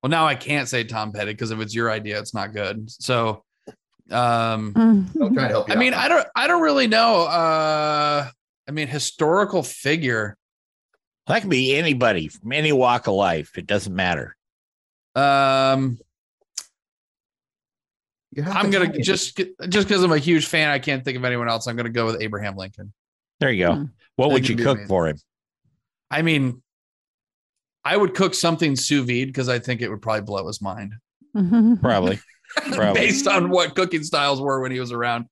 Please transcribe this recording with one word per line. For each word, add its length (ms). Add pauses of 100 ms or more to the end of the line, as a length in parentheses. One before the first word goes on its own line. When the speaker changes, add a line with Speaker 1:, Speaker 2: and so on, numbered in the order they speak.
Speaker 1:
Well, 80
now 180
I 80
can't 340
say 160
Tom 260
Petty 240
'cause 160
if 80
it's 160
your 160
idea, 280
it's 140
not 200
good. 360
So, 540 (680)
um, 640
Speaker 2:
Mm-hmm. 500
Speaker 3:
I'm 100
trying 140
to 60
help 140
you 60
Speaker 1:
I 40
Speaker 3:
out. 20
Speaker 1:
mean, 140
I 140
don't, 280
I 120
don't 140
really 260
know. 360
Uh, 1040 (400)
I 20
mean, 160
historical 760
figure. 760 (880)
Speaker 4:
That 140
can 80
be 260
anybody 540
from 240
any 180
walk 360
of 80
life. 420
It 80
doesn't 300
matter. 400 (800)
Speaker 1:
Um, 840 (2250)
Speaker 3:
You 120
have 120
Speaker 1:
I'm 100
Speaker 3:
to 60
Speaker 1:
gonna 160
Speaker 3:
tell 80
me. 60
Speaker 1:
just, 400 (280)
just 200
'cause 140
I'm 80
a 60
huge 280
fan, 240
I 100
can't 240
think 140
of 80
anyone 240
else. 180
I'm 80
gonna 140
go 160
with 160
Abraham 340
Lincoln. 380 (460)
Speaker 4:
There 120
you 160
go. 80
Speaker 2:
Hmm. 80 (320)
Speaker 4:
What 100
Speaker 1:
I 80
Speaker 4:
would 40
Speaker 1:
think 120
Speaker 4:
you 40
Speaker 1:
it'd 40
be 60
Speaker 4:
cook 140
Speaker 1:
amazing. 100
Speaker 4:
for 220
him? 80 (920)
Speaker 1:
I 140
mean, 380 (1200)
I 100
would 200
cook 180
something 420
sous 300
vide 280
'cause 140
I 120
think 220
it 80
would 120
probably 220
blow 240
his 140
mind. 320 (420)
Speaker 2:
Mm-hmm. 400
Speaker 4:
Probably. 440 (220)
Speaker 1:
<laughs> 300
Speaker 4:
Probably. 280
Speaker 1:
Based 280
on 240
what 240
cooking 280
styles 380
were 200
when 100
he 80
was 120
around. 400